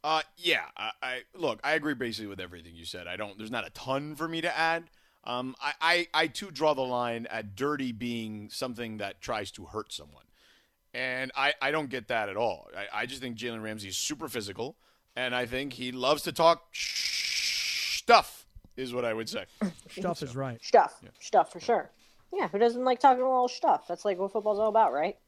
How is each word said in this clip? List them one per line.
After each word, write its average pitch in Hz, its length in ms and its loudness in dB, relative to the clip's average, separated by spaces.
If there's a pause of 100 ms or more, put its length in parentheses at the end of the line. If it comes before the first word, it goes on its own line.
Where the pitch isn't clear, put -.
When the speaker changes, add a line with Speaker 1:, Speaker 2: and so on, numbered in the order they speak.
Speaker 1:
Uh, 156 160 2 (160)
yeah, 143 280 2 (120)
I, 107 140 -4 (120)
I, 127 200 -6 (120)
look, 135 300 -2
I 143 80 2
agree 151 220 0
basically 110 340 -6
with 95 120 -10
everything 85 340 -12
you 82 100 -16
said. 87 220 -10
I 90 100 -6
don't, 101 220 -8
there's 110 120 -10
not 113 160 -4
a 76 40 -12
ton 143 440 -4
for 160 140 -6
me 165 140 -4
to 170 120 -2
add. 165 360 0 (340)
Um, 123 340 -4
I, 143 220 -4
I, 170 320 4
I 160 140 4
too 196 240 -8
draw 151 240 4
the 131 80 0
line 120 480 -2
at 104 260 -8
dirty 139 360 0
being 110 580 -6
something 117 480 -6
that 98 240 -6
tries 107 300 -4
to 98 120 -16
hurt 107 260 -8
someone. 73 340 -14 (680)
And 127 400 -4
I, 139 280 4
I 135 80 2
don't 151 180 0
get 123 200 -6
that 110 200 2
at 95 80 -4
all. 104 400 0
I, 104 260 -4
I 127 40 -2
just 131 160 -10
think 120 160 -6
Jalen 117 240 -6
Ramsey 107 260 -8
is 92 80 -6
super 151 320 -4
physical, 113 480 -6 (400)
and 123 180 -2
I 123 120 0
think 131 260 -4
he 123 180 -6
loves 127 340 2
to 160 80 -2
talk 165 380 6
sh-, - 1300 -2
stuff, - 440 6 (300)
is 127 160 -6
what 123 140 -2
I 113 80 0
would 110 120 -4
say. 196 200 -6 (420)
Speaker 2:
Stuff 185 300 -4
Speaker 1:
So. 151 80 -6
Speaker 2:
is 120 100 -10
right. 131 260 -6
Speaker 3:
Stuff. - 400 6
Speaker 1:
Yeah. - 60 -20 (100)
Speaker 3:
Stuff - 320 4
for 175 100 -12
sure. 220 300 2 (400)
Yeah, 359 180 0
who 202 100 -2
doesn't 240 260 4
like 254 160 2
talking 254 220 8
a 254 40 2
little 254 220 4
stuff? 247 400 2
That's, 175 160 -6
like, 196 140 0
what 190 140 -2
football's 208 260 0
all 220 100 2
about, 208 240 6
right? 156 240 0 (120)